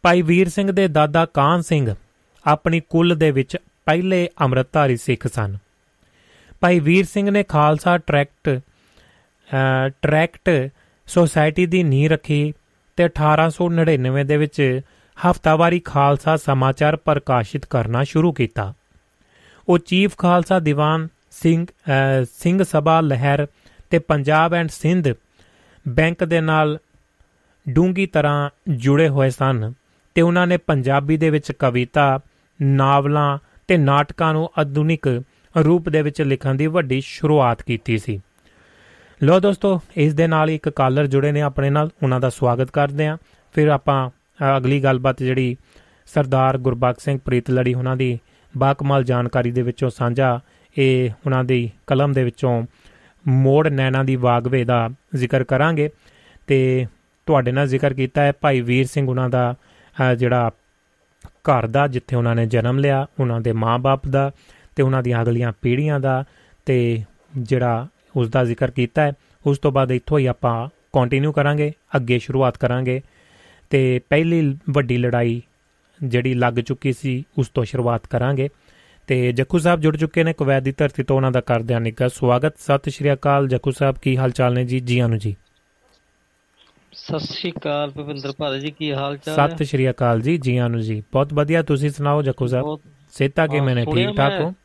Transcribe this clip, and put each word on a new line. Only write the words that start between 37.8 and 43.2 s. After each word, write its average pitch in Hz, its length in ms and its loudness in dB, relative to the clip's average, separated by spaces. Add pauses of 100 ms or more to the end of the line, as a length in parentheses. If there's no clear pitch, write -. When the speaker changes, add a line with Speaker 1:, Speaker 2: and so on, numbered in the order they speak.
Speaker 1:
ਸੀ। 104 240 -6 (1000)
ਲਓ 170 160 6
ਦੋਸਤੋ, 190 420 0 (160)
ਇਸ 151 160 2
ਦੇ 160 140 2
ਨਾਲ 156 220 2
ਇੱਕ 156 200 -4
ਕਾਲਰ 139 380 0
ਜੁੜੇ 135 240 2
ਨੇ 147 100 0
ਆਪਣੇ 139 280 -2
ਨਾਲ, 151 200 0 (140)
ਉਹਨਾਂ 127 160 0
ਦਾ 127 100 0
ਸਵਾਗਤ 127 420 -2
ਕਰਦੇ 143 360 -2
ਹਾਂ। 160 100 -4 (360)